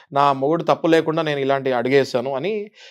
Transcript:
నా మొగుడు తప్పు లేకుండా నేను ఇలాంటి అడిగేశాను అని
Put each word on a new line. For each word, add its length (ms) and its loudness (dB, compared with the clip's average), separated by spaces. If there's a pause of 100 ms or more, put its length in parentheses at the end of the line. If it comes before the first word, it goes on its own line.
(140)
నా 200 4
మొగుడు 300 -2
తప్పు 240 0
లేకుండా 340 2
నేను 180 -2
ఇలాంటి 340 0
అడిగేశాను 640 0
అని 340 -6 (220)